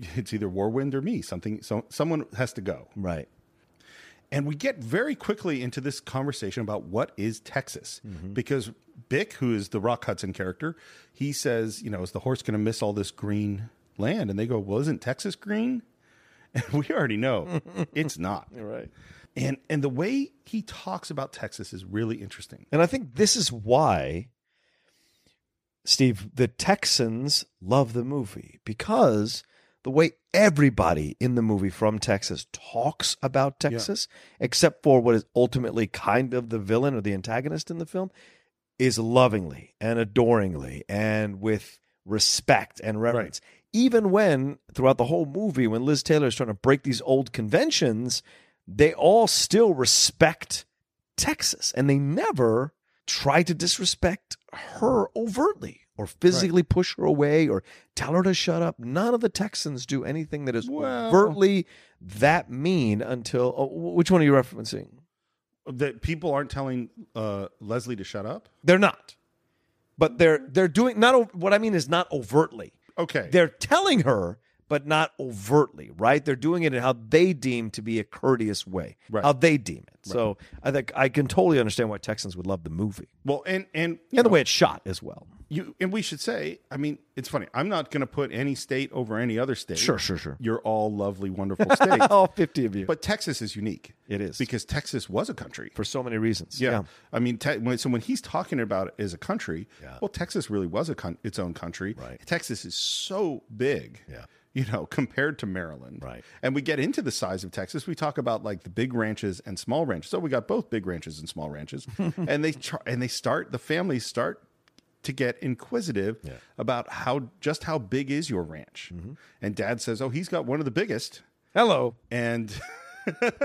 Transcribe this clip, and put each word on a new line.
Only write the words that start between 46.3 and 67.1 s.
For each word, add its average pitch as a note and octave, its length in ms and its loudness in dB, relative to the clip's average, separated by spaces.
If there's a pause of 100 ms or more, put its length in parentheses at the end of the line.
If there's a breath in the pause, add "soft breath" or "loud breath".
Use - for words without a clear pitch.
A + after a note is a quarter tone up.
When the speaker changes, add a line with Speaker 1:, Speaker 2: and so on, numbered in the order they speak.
Speaker 2:
trying B2+ 120 -4
to G#2+ 60 -4
break C3 300 2
these B2 180 -2
old C3+ 320 2
conventions, B2 920 0 (440 soft breath)
they C#3+ 260 4
all G#3 340 6
still G#3 460 6
respect - 920 2 (520)
Texas, - 580 -2
and C3+ 140 2
they C#3 100 4
never C#3+ 760 2 (320)
try D3 380 2
to E3+ 100 0
disrespect - 840 -2 (160)
her A3+ 640 0
overtly A#3 640 -2 (160)
or E3 100 -6
physically F3+ 540 4
Speaker 1:
Right. - 80 -2
Speaker 2:
push - 260 2
her - 80 -4
away D3+ 440 4
or G2 160 0 (320 soft breath)
tell C#3 180 -4
her F3+ 100 4
to F#3 100 2
shut E3+ 280 0
up. E3+ 180 -2
None D#3+ 340 0
of A#3 80 2
the A3+ 80 2
Texans D3+ 560 -6
do C3+ 200 -2
anything D3+ 400 -6
that B2 100 -2
is A#2 140 -2
Speaker 1:
Well A#3+ 400 -4
Speaker 2:
overtly G3 580 6 (340 soft breath)
that A#2+ 480 2
mean B2+ 520 2
until, B2 560 -2
oh, C#3 100 2
wh-, E3 280 -6
which E3+ 140 4
one F3+ 120 8
are D#3 40 6
you C#3+ 60 8
referencing? A2 560 2 (800)
Speaker 1:
That B2+ 340 -4
people D#3+ 320 -4
aren't C#3 160 -2
telling, B2+ 400 -6 (260)